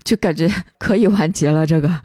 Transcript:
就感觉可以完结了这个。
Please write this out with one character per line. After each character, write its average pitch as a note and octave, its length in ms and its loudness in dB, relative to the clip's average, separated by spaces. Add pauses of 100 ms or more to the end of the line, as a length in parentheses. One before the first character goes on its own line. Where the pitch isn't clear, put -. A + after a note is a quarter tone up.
就 A3+ 140 -2
感 F3 160 -2
觉 E3 160 0 (280)
可 - 180 -2
以 G#3 120 2
完 F#3+ 240 0
结 D3+ 200 0
了 D#3 140 2
这 D#3 160 2
个。 D3 80 0 (160)